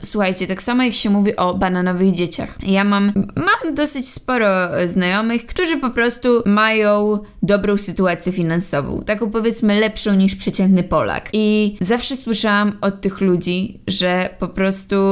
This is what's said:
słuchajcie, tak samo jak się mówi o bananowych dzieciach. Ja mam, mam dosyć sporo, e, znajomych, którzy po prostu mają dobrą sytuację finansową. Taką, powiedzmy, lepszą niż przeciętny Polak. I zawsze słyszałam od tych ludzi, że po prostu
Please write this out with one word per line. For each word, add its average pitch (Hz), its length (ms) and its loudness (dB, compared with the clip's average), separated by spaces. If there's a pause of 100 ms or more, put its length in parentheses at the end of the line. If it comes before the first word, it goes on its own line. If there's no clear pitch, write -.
słuchajcie, 185 460 -2
tak 190 160 -4
samo 247 200 0
jak 240 100 0
się - 160 0
mówi 202 260 2
o 180 180 0
bananowych 185 580 0
dzieciach. 175 520 -4
Ja 190 200 2
mam, 202 300 2 (220)
mam 359 400 0
dosyć 285 320 0
sporo, 190 720 0
e, 180 80 0
znajomych, 202 580 0
którzy 330 320 -2
po 262 120 -2
prostu 240 400 0 (160)
mają 208 760 2 (240)
dobrą 202 340 2
sytuację 180 540 0
finansową. 165 760 -2
Taką, 208 240 -4
powiedzmy, 220 500 0
lepszą 214 360 0
niż 190 200 4
przeciętny 185 480 2
Polak. 127 500 -2
I 214 480 0
zawsze 240 340 0
słyszałam 208 680 0
od 196 200 -2
tych 190 200 -4
ludzi, 180 680 0
że 185 420 0 (100)
po 185 80 -4
prostu 190 480 -2 (160)